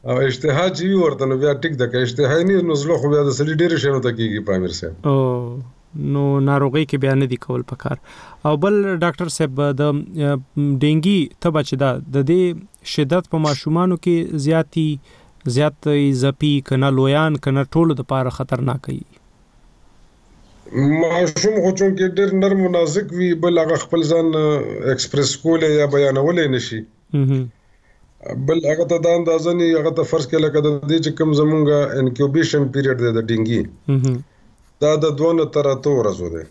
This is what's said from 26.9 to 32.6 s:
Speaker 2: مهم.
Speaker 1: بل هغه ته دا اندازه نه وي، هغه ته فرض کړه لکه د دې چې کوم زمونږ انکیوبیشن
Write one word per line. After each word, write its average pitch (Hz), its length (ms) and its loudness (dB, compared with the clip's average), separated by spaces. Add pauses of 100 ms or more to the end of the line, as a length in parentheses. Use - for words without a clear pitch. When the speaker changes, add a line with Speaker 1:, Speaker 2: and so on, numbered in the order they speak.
Speaker 2:
مهم. 135 300 0 (1040)
Speaker 1:
بل 165 120 2 (120)
هغه 160 180 0
ته 170 160 2
دا 170 140 4
اندازه 165 340 0
نه 175 100 0
وي، 165 180 2
هغه 160 180 0
ته 151 40 2
فرض 156 240 -2
کړه 160 180 0
لکه 151 140 2
د 151 100 2 (200)
دې 165 140 2
چې 156 140 -2
کوم 156 160 2
زمونږ 151 320 2 (360)
انکیوبیشن 139 720 0